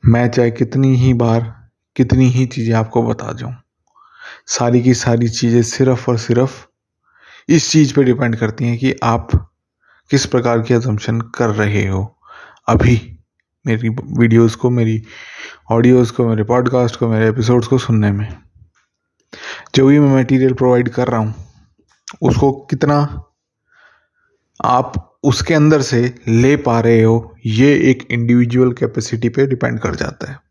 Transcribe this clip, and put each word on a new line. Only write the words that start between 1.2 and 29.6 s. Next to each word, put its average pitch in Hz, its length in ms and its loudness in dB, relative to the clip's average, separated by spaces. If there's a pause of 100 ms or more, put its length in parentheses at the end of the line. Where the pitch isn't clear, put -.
कितनी 127 340 2
ही 127 180 0
चीज़ें 113 280 -2
आपको 113 280 0
बता 113 300 -6
जाऊँ, 120 220 -12 (920)
सारी 120 360 0
की 127 120 4
सारी 117 340 0
चीज़ें 117 340 0
सिर्फ 131 460 -2
और 120 100 0
सिर्फ 123 480 -2 (840)
इस 160 220 2
चीज़ 147 220 2
पे 143 100 2
डिपेंड 123 340 0
करती 113 280 -4
हैं 120 120 -2
कि 131 160 -2 (100)
आप 113 280 -2 (800)
किस 139 140 0
प्रकार 117 360 0
की 117 120 -2
assumption 113 480 -4 (140)
कर 120 140 0
रहे 104 380 -2
हो 95 160 -4 (640)
अभी 120 280 2 (680)
मेरी 117 240 -2
वीडियोज़ 117 680 2
को, 127 120 0
मेरी 113 320 -2 (720)
ऑडियोज़ 120 420 4
को, 120 140 0
मेरे 110 160 0
पॉडकास्ट 123 520 0
को, 123 120 -4
मेरे 110 220 2
एपिसोड्स 117 380 0
को 135 100 2
सुनने 107 340 0
में। 101 160 -4 (1500)
जो 135 120 4
भी 143 120 6
मैं 139 160 4
मटेरियल 131 380 2
प्रोवाइड 123 360 2
कर 123 180 -2
रहा 120 120 -2
हूँ, 110 140 -4 (880)
उसको 135 300 0 (100)
कितना 143 360 -2 (1600)
आप - 640 -4
उसके 143 300 0
अंदर 151 280 4
से 123 200 -2 (280)
ले 123 280 4
पा 120 220 0
रहे 113 240 4
हो, 113 320 0 (100)
ये 123 360 4
एक 131 300 0
इंडिविजुअल 120 600 0
कैपेसिटी 117 560 -4
पे 135 180 0
डिपेंड 120 320 -4